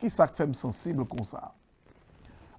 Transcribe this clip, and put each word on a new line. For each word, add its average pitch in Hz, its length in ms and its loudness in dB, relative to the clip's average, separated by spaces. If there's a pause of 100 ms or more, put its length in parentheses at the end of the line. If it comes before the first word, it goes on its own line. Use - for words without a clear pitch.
ki 233 120 0
sa 160 160 8
k - 100 -10
fè 151 80 4
m 135 100 0
sansible 131 520 -2
konsa? - 420 -8 (1080)